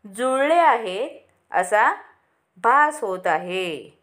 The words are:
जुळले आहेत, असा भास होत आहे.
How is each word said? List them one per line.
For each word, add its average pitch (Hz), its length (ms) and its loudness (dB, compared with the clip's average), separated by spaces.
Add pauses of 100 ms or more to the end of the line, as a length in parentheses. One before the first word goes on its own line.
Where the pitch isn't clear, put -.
(160)
जुळले 262 380 0
आहेत, 240 560 2 (400)
असा 214 440 2 (600)
भास 294 440 2
होत 185 260 -6
आहे. 175 760 -4